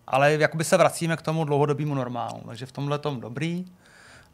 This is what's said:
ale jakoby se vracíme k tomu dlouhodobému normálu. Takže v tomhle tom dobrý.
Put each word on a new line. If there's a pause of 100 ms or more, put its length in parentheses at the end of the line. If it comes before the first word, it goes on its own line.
ale
jakoby
se
vracíme
k
tomu
dlouhodobému
normálu.
Takže
v
tomhle
tom
dobrý. (680)